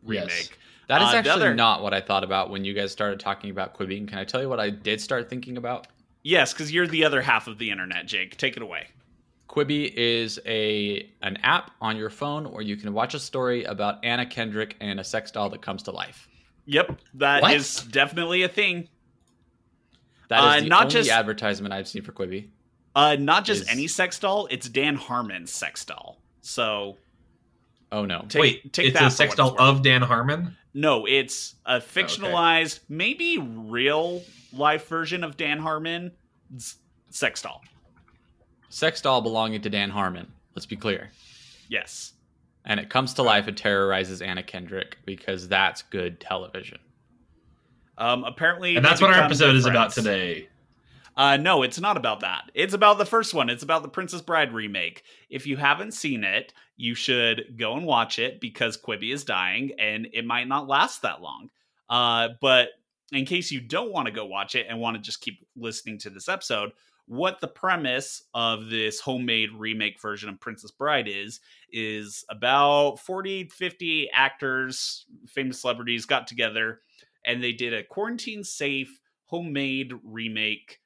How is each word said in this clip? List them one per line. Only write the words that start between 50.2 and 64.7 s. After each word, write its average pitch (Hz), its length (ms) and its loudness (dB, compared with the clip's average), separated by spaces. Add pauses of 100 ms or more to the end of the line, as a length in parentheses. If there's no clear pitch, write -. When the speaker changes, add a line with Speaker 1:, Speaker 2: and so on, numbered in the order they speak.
Speaker 2:
Uh, 139 220 6
no, 156 260 4
it's 127 160 -2
not 196 180 2
about 110 220 -2
that. 92 340 -6
It's 190 220 0
about 202 240 8
the 202 60 2
first 226 280 0
one. 135 160 0
It's 123 140 -4
about 160 180 0
the 147 80 -12
Princess 180 320 -8
Bride 151 320 0
remake. 98 500 -6 (280)
If 135 160 -8
you 135 100 -4
haven't 160 360 2
seen 127 300 -4
it, 101 300 -2 (220)
you 117 180 -4
should 117 640 0
go 113 180 -4
and 165 120 -6
watch 117 320 0
it 123 200 -4
because 113 380 -4
Quibi 110 340 -6
is 143 120 -6
dying 104 560 -2
and 107 340 -2
it 117 120 -6
might 120 220 -2
not 135 200 -4
last 139 340 0
that 82 200 -4
long. 82 280 -14 (400)
Uh, 117 400 2 (100)
but 127 300 6 (420)
in 135 140 0
case 175 260 -4
you 131 100 -6
don't 180 300 -4
wanna 139 200 -2
go 107 140 -8
watch 98 280 -6
it 123 160 -2
and 113 100 -8